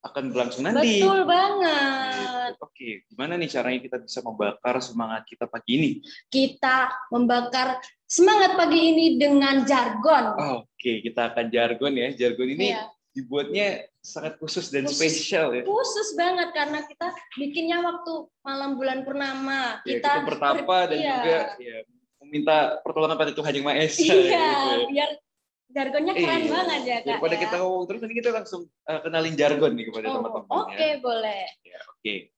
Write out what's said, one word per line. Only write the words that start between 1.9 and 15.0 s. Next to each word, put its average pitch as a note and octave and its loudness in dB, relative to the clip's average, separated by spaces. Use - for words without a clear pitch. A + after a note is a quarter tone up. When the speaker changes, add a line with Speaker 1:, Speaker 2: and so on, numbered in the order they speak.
Speaker 1:
Gitu. - -16
Oke, - -14
gimana C3+ -6
nih E3+ -4
caranya B2+ -2
kita B2+ -8
bisa - -10
membakar A2 -2
semangat A2+ -6
kita - -10
pagi A#2 -10
ini? D3+ 2
Speaker 2:
Kita C4 2
membakar A#3+ 0
semangat F#4+ 6
pagi E4 6
ini D#4+ 4
dengan C#4 4
jargon. A#3+ 4
Speaker 1:
Oke, A2+ -4
kita A#2 -2
akan A2+ 0
jargon A#2+ 0
ya. C3 -2
Jargon B2 0
ini F#3 -2
Speaker 2:
Iya. A3 -8
Speaker 1:
dibuatnya G#3+ -4
sangat D#3 -10
khusus D#3 -8
dan C#3 -2
Speaker 2:
Khusus, C#3+ -4